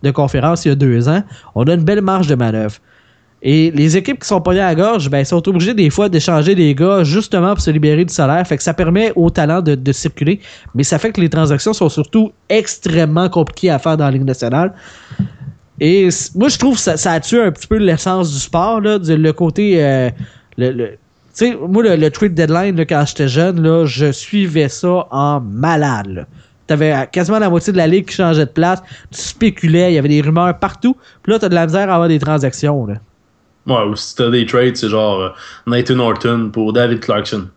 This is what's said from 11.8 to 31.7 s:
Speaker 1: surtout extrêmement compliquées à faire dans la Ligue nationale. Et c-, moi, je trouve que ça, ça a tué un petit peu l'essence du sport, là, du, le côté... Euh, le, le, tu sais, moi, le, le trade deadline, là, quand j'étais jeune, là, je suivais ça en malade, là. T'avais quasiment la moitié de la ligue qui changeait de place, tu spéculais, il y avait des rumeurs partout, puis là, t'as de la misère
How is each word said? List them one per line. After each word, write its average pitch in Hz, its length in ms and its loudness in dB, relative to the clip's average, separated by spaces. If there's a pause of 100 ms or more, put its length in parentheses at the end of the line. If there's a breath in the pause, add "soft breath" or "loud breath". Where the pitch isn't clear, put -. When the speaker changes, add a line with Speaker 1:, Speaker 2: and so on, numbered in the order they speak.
Speaker 1:
surtout 214 440 0 (180)
extrêmement 175 800 0
compliquées 175 400 -2
à 143 80 0
faire 160 180 0
dans 151 80 0
la 139 60 2
Ligue 135 140 0
nationale. 135 500 -2 (1040 loud breath)
Et 180 320 4
c-, - 240 -8
moi, 226 120 2
je - 80 -2
trouve 254 200 0
que - 40 -6
ça, 165 160 -2
ça 180 140 -2
a 165 80 0
tué 233 240 0
un 196 80 2
petit - 160 -12
peu 220 120 0
l'essence 185 540 0
du 139 60 -6
sport, 196 420 -2
là, 208 200 0
du, 160 160 0
le 156 160 2
côté... 175 520 0
Euh, 131 240 2 (480 loud breath)
le, 127 140 0
le, 120 160 -4
tu 98 100 -14 (360)
sais, 240 260 0 (100)
moi, 202 140 2
le, 202 140 4
le 156 160 2
trade 208 200 0
deadline, 170 440 0
là, 160 80 0
quand 151 200 0
j'étais 143 220 -4
jeune, 165 340 0
là, 160 240 4
je 139 280 0
suivais 165 560 -2
ça 180 420 -2
en 143 300 0
malade, 127 680 -2
là. 90 200 -10 (420 soft breath)
T'avais 151 420 0
quasiment 185 300 0
la 202 100 2
moitié 170 220 0
de 180 40 0
la 165 120 2
ligue 196 180 2
qui - 80 -14
changeait 160 320 2
de - 60 -12
place, 180 320 0 (260 loud breath)
tu - 100 -18
spéculais, 180 680 0
il 165 60 2
y - 20 2
avait 139 100 0
des 147 120 2
rumeurs 170 400 0
partout, 233 360 -2 (280 soft breath)
puis 196 80 0
là, 220 80 2
t'as 208 80 -2
de 175 80 2
la 165 100 2
misère 190 240 0